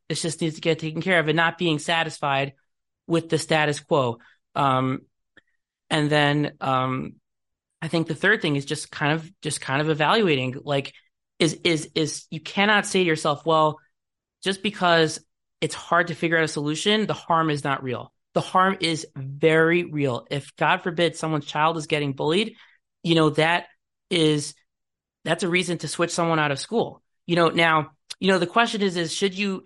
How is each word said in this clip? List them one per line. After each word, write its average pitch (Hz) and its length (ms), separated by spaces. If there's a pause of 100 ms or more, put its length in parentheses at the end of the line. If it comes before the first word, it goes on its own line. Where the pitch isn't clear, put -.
this 160 120
just 165 200
needs 160 140
to - 60
get 156 180
taken 160 220
care 180 180
of," 151 80
and 156 100
not 170 200
being 160 220
satisfied 147 720 (540)
with 165 220
the 160 80
status 151 420
quo. 127 400 (360)
Um, 131 460 (880)
and 151 200
then, 147 520
um, 131 540 (640)
I 165 60
think 165 200
the 160 80
third 196 260
thing 151 140
is 139 100
just - 260
kind 151 220
of, 165 180 (100)
just 151 180
kind 135 220
of 151 80
evaluating, 151 760
like, 139 300 (440)
is, 160 260
is, 160 320
is, 151 340
you 160 100
cannot 202 460
say 190 180
to 175 40
yourself, 156 380
"Well, 156 340 (640)
just 196 200
because 170 600 (380)
it's 156 140
hard 170 320
to 165 80
figure 165 220
out 160 60
a 156 60
solution, 156 560
the 160 80
harm 160 380
is 143 120
not 139 200
real." 120 280 (220)
The 165 80
harm 190 380
is 165 260 (100)
very 160 680
real. 143 480
If, 143 240
God 160 260
forbid, 170 340
someone's 156 300
child 160 320
is 151 80
getting 147 280
bullied, 170 420 (480)
you 165 100
know, 160 160
that 160 380 (420)
is, 156 460 (680)
that's 165 200
a 185 40
reason 175 300
to 156 100
switch 165 220
someone 170 300
out 151 100
of 139 100
school. 196 440 (240)
You 170 80
know, 170 140
now, 160 420 (280)
you 190 120
know, 190 80
the 175 80
question 226 340
is, 185 160
is 165 160
should 190 220
you 196 300